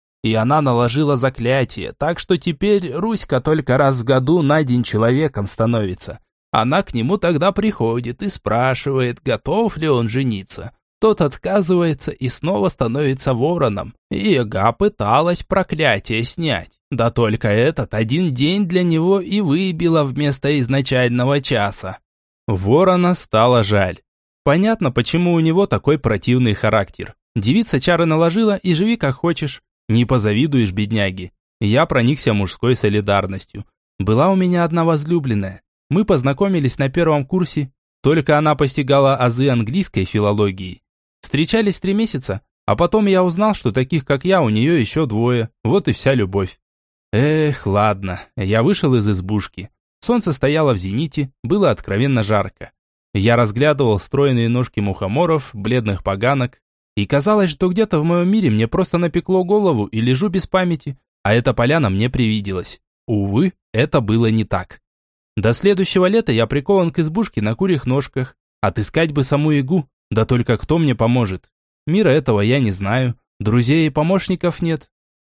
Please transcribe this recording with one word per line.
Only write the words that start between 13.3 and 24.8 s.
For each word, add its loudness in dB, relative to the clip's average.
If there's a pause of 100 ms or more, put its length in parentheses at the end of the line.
вороном. -2 (160)
И 0
Яга 0
пыталась 0
проклятие -2
снять. -6 (120)
Да 0
только 0
этот 0
один 0
день 0
для 0
него 2
и -2
выбила 0
вместо -2
изначального 0
часа». -4 (500)
Ворона 2
стало 2
жаль. 0 (420)
Понятно, 0